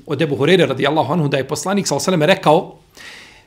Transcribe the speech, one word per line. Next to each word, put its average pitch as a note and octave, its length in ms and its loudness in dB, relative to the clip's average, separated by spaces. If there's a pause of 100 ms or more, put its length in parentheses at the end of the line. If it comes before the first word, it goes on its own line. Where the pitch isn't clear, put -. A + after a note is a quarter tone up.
od D3+ 160 -6
Ebu D3 140 -2
Hureyre D#3 320 2
radijallahu C3+ 460 0
anhu E3 140 0
da C#3 100 0
je C3 100 -4
poslanik F#3+ 400 -4
sallallahu C#3+ 220 -2
alejhi F#3 100 0
ve D3 60 2
sellem F#3 120 2
rekao, E3 420 2 (680)